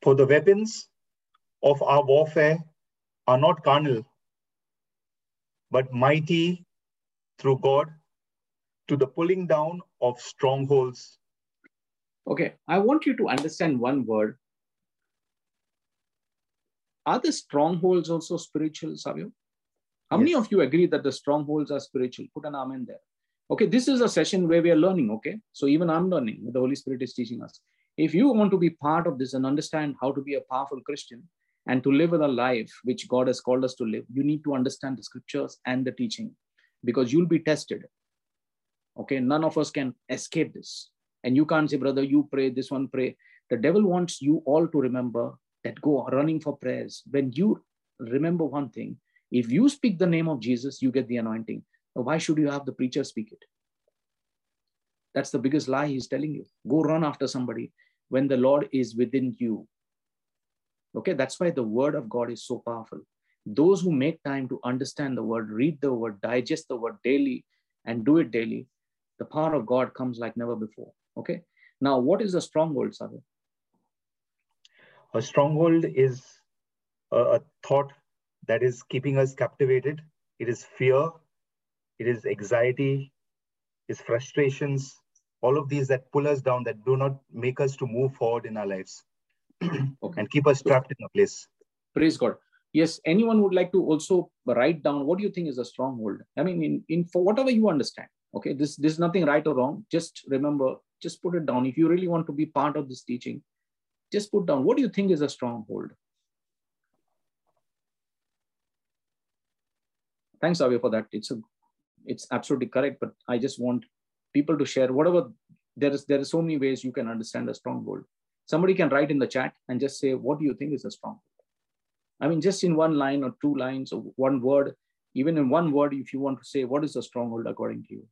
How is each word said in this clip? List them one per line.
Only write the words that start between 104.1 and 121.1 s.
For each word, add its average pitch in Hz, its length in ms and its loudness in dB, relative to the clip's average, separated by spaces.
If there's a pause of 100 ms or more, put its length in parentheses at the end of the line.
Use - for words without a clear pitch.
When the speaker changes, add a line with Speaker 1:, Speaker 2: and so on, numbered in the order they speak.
Speaker 2:
just 208 200 -4
put 196 140 2
down, 135 180 0
what 220 140 4
do 294 60 2
you 214 60 0
think 196 220 0
is 151 100 2
a 143 80 0
stronghold? 113 640 -8 (4000)
Thanks, 170 200 0
Avya, 127 200 4
for 120 120 2
that. 110 200 -2
It's 107 200 -8
a, 117 80 -6 (640)
it's - 260 -10
absolutely 123 360 -2
correct, 135 320 -2
but 117 120 -8 (160)
I 123 100 -2
just 131 220 -6
want 123 260 -2 (480)
people 147 240 2
to 143 80 0
share 131 260 0
whatever, 160 380 2 (480)
there 139 140 2
is, 139 140 -6
there 139 140 2
are 139 60 -4
so 165 160 -2
many 160 160 -2
ways 135 260 -2
you 127 80 -4
can 123 160 -6
understand 117 420 -6
a 117 40 -6
stronghold. 113 500 -8 (420)
Somebody 175 280 4
can 170 160 2
write 143 220 2
in 143 80 2
the 123 80 2
chat 131 260 -2 (160)
and 123 100 -2
just 135 200 -4
say, 135 140 0
"What 127 260 -2
do 156 60 -2
you 131 80 0
think 143 200 -6
is 135 120 -6
a 117 60 -8
stronghold?" - 300 -14 (1000)